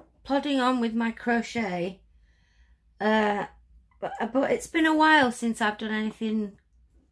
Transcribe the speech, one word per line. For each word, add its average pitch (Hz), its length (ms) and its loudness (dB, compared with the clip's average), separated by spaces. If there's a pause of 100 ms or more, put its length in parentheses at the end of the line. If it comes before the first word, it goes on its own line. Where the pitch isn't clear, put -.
(220)
plodding 277 380 0
on 254 180 2
with 226 160 -2
my 226 160 0
crochet, 220 920 -4 (1000)
uh, 208 460 2 (540)
but, - 200 -6
uh, 220 60 -2
but 262 260 0
it's - 160 -2
been 320 180 0
a 311 80 4
while 302 380 6
since 233 280 -4
I've 214 160 0
done 220 140 -8
anything, 214 600 -4 (600)